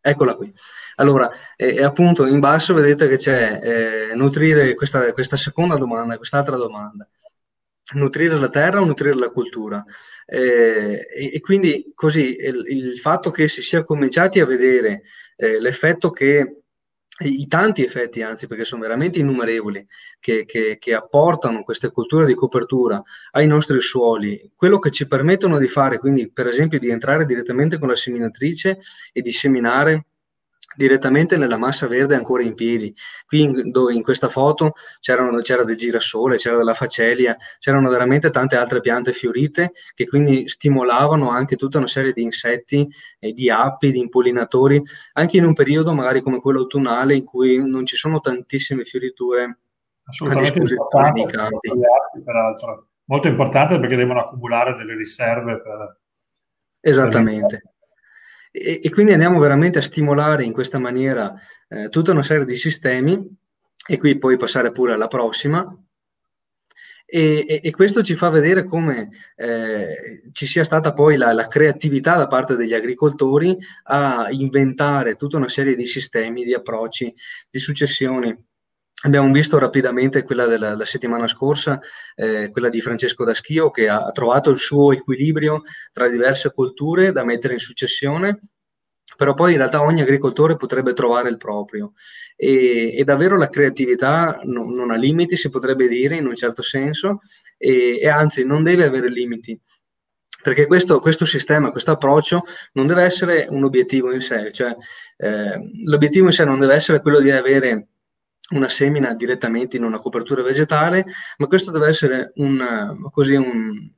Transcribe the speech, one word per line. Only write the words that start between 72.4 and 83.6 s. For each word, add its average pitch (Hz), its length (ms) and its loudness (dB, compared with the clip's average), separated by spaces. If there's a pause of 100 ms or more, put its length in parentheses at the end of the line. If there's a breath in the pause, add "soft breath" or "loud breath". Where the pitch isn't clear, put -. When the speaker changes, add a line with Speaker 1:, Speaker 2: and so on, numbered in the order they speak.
Speaker 1:
degli 117 180 -2
agricoltori 143 840 0 (260 loud breath)
a 135 480 -2
inventare 135 840 0
tutta 147 180 -6
una 131 140 -2
serie 135 260 0
di 120 100 -6
sistemi, 120 600 -6
di 123 80 -2
approcci, 113 600 -6 (360 loud breath)
di 131 100 -10
successioni. 131 760 -4 (720)
Abbiamo 139 260 4
visto 151 280 4
rapidamente 127 640 0
quella 123 240 -2
della, 107 280 -2
la 107 100 -6
settimana 117 420 -6
scorsa, 139 520 -2 (360 loud breath)
eh, 107 340 -4
quella 120 200 -2
di 113 120 -4
Francesco 117 420 -4
Daschio, 151 460 0